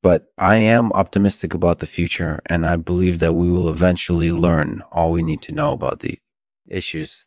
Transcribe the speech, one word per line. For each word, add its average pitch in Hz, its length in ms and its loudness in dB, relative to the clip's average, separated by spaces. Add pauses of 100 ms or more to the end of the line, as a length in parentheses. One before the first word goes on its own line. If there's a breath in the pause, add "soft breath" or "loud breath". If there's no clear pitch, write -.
but 87 340 2
I 101 200 4
am 110 340 4
optimistic 95 640 0
about 85 240 0
the 80 80 -8
future, 80 580 -4
and 82 220 -2
I 87 80 0
believe 90 440 0
that 82 140 2
we 87 160 2
will 87 200 0
eventually 85 600 0
learn 82 600 0
all 82 200 0
we 85 120 0
need 80 200 -4
to - 100 -12
know 147 180 -2
about - 300 -4
the - 180 -8 (480)
issues. - 600 -10